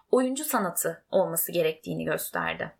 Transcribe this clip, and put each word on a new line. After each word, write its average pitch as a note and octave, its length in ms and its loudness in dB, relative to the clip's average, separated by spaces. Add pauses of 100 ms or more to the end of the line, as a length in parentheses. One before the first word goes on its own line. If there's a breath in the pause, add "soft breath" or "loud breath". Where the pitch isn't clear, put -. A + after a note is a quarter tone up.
(120)
oyuncu C4 320 2
sanatı F3+ 680 -2
olması E3 400 2
gerektiğini D#3+ 540 0
gösterdi. - 760 -4